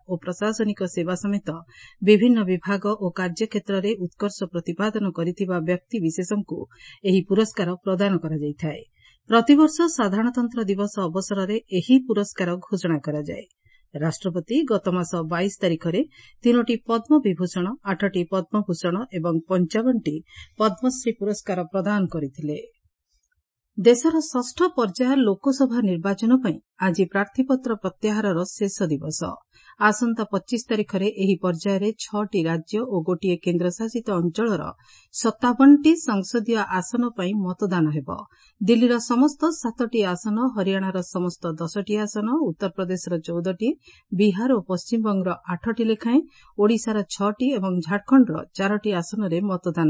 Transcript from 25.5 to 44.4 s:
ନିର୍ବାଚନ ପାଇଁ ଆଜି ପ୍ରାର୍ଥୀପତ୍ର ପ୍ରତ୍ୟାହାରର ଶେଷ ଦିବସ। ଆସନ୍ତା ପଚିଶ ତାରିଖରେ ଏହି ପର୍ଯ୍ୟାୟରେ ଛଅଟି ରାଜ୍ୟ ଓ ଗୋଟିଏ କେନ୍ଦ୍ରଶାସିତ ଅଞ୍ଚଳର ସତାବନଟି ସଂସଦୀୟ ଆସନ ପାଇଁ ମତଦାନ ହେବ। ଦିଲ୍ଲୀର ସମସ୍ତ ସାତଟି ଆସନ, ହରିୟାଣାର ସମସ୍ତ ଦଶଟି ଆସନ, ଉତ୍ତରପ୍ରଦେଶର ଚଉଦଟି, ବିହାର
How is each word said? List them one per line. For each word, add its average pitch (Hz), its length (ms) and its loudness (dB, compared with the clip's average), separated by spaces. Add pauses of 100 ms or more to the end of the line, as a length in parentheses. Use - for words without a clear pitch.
ନିର୍ବାଚନ 196 560 0
ପାଇଁ 208 200 0 (240)
ଆଜି 185 240 2
ପ୍ରାର୍ଥୀପତ୍ର 254 720 -2
ପ୍ରତ୍ୟାହାରର 208 720 -2
ଶେଷ - 300 -4 (120)
ଦିବସ। 156 320 -4 (600)
ଆସନ୍ତା 226 480 2
ପଚିଶ 214 400 -2
ତାରିଖରେ 202 480 0
ଏହି 196 260 2
ପର୍ଯ୍ୟାୟରେ 190 540 0
ଛଅଟି 208 480 -4
ରାଜ୍ୟ 165 360 -2
ଓ 247 200 -4
ଗୋଟିଏ 180 360 -2
କେନ୍ଦ୍ରଶାସିତ 180 760 -2
ଅଞ୍ଚଳର 175 520 0 (520)
ସତାବନଟି 277 840 6
ସଂସଦୀୟ 220 600 -2 (220)
ଆସନ 240 320 -4
ପାଇଁ 190 260 -4
ମତଦାନ 180 540 0
ହେବ। 147 180 -4 (520)
ଦିଲ୍ଲୀର 233 400 4
ସମସ୍ତ 262 420 2 (120)
ସାତଟି 226 500 -4
ଆସନ, 190 320 -4 (160)
ହରିୟାଣାର 190 520 -2
ସମସ୍ତ 180 400 -6 (120)
ଦଶଟି 180 400 -6
ଆସନ, 214 320 -4 (160)
ଉତ୍ତରପ୍ରଦେଶର 180 760 -4
ଚଉଦଟି, 175 480 -4 (440)
ବିହାର 208 400 2